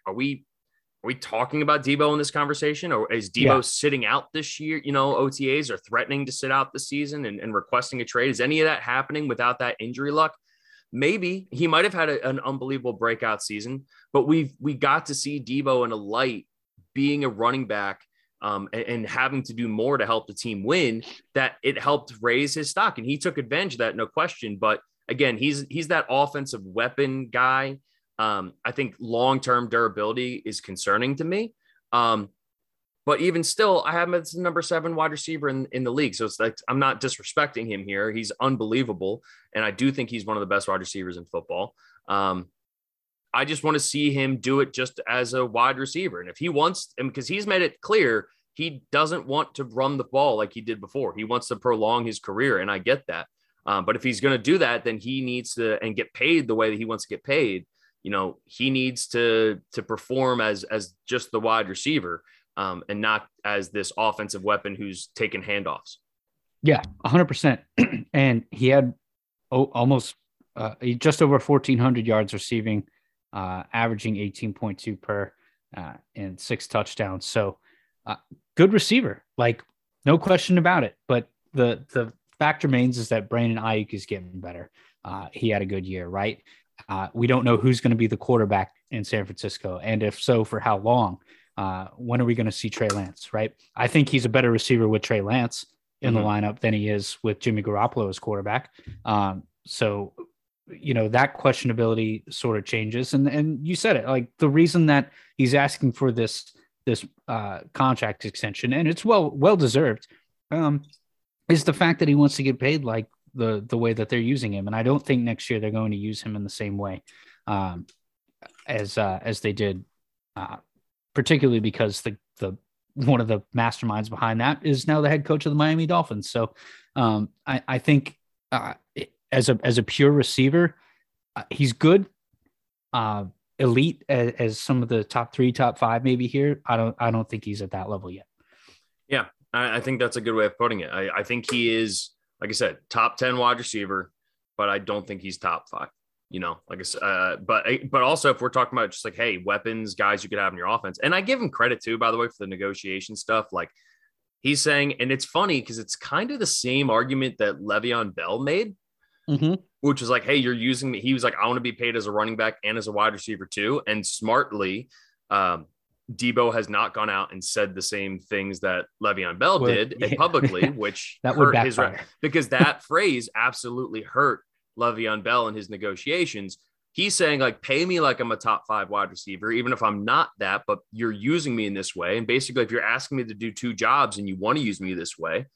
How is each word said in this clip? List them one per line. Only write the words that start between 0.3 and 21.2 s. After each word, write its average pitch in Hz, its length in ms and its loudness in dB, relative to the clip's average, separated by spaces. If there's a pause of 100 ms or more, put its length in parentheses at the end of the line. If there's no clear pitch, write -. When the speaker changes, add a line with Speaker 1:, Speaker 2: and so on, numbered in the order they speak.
Speaker 1:
are - 20 -6
we 113 80 -2
talking 127 460 -4
about 147 240 2
Deebo 143 280 4
in 151 60 0
this 147 120 -2
conversation? 147 600 -2
Or 110 220 0
is 107 180 -4
Deebo 120 140 2
Speaker 2:
Yeah. 131 160 6
Speaker 1:
sitting 131 460 0
out 127 260 -2
this 151 260 -8
year? 156 240 -4
You 139 100 -4
know, 139 220 2
O 135 140 2
T 135 280 0
As 139 140 -2
are 101 60 -4
threatening 135 500 -2
to 131 60 -8
sit 131 180 -4
out 135 220 2
this - 160 -8
season 143 380 -6
and, 104 120 -8
and 110 160 -6
requesting 123 460 0
a 117 40 -2
trade. 123 260 2
Is 117 100 0
any 151 200 2
of 156 40 6
that 151 180 2
happening 139 460 -2
without 120 300 0
that 123 200 -2
injury 127 320 -6
luck? 156 240 2 (560)
Maybe 180 600 -2
he 156 180 0
might 165 160 4
have 196 100 0
had 165 140 0
a, 143 180 -2
an 131 140 -2
unbelievable 131 540 -4
breakout 113 480 -2
season, 117 420 -8 (280)
but 135 140 4
we've, 151 320 2
we 143 160 -4
got 143 320 0
to 147 80 -6
see 143 240 -6
Deebo 131 460 0
in 117 80 -2
a 110 40 -4
light 110 500 -2 (480)
being 143 300 0
a 131 40 0
running 120 380 0
back, 101 340 -4 (400)
um, 101 320 -4
and, 113 100 -4
and 117 240 -6
having 131 380 -2
to 123 80 -12
do 117 160 -4
more 117 300 0
to 104 80 0
help 113 200 0
the 104 80 -14
team 104 300 -6
win, 123 400 0 (300)